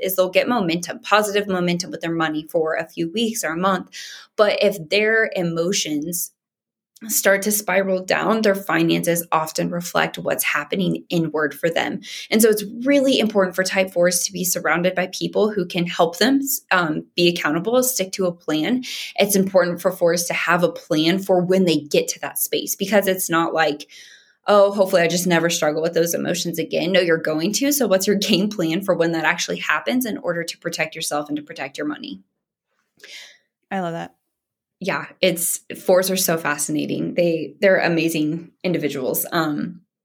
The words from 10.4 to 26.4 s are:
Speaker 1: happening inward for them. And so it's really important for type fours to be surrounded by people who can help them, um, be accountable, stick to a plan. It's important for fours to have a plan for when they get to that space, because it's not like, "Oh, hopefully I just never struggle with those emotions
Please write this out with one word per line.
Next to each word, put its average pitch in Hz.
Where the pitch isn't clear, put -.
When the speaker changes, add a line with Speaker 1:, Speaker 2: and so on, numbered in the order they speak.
Speaker 1:
happening 170
inward 156
for 170
them. -
And 220
so 226
it's 208
really 269
important 202
for 190
type 190
fours 175
to -
be 180
surrounded 175
by 185
people 185
who 208
can 175
help 170
them, 269
um, 165
be 175
accountable, 175
stick 190
to 190
a 175
plan. 175
It's 196
important 175
for 180
fours 175
to 170
have 175
a 170
plan 165
for 190
when 185
they 160
get 156
to -
that 143
space, -
because 196
it's 185
not 165
like, 151
"Oh, 202
hopefully 196
I 170
just 175
never 170
struggle 156
with 170
those 170
emotions 165